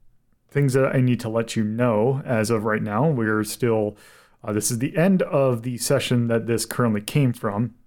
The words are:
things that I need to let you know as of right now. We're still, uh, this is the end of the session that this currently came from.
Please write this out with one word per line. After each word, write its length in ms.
things 220
that 200
I 80
need 200
to 80
let 260
you 80
know 600
as 260
of 140
right 180
now. 260
We're 360
still, 520
uh, 80
this 180
is 80
the 160
end 280
of 400
the 160
session 500
that 180
this 200
currently 340
came 320
from. 420